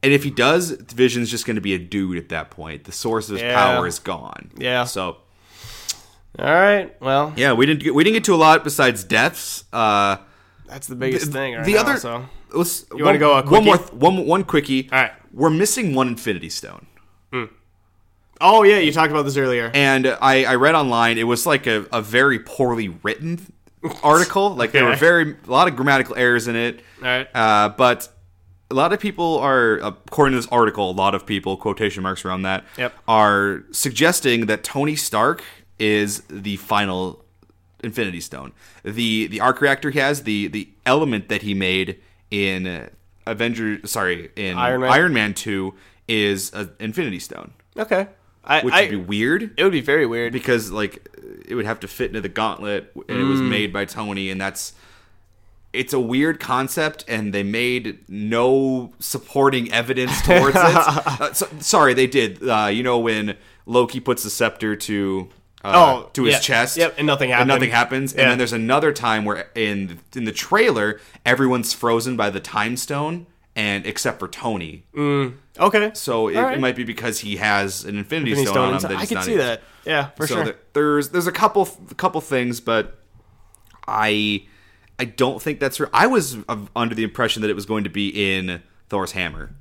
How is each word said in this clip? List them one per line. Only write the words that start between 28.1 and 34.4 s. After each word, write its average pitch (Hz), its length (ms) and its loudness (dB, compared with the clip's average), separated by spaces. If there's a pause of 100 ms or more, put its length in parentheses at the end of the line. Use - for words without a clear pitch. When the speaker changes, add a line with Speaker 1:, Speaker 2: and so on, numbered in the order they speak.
Speaker 1:
a 127 40 -4
lot 156 200 2
of 202 60 -6
people 170 400 -2
are, 123 380 4
according 135 540 0
to 127 60 0
this 117 120 -6
article, 107 400 2
a - 20 -6
lot 98 220 2
of 95 120 -6
people, 95 320 -4
quotation 101 440 -4
marks 95 220 -6
around 92 180 -4
that, 95 220 -4 (140)
Speaker 2:
Yep. 123 160 -6 (120)
Speaker 1:
are 101 640 4
suggesting 123 760 0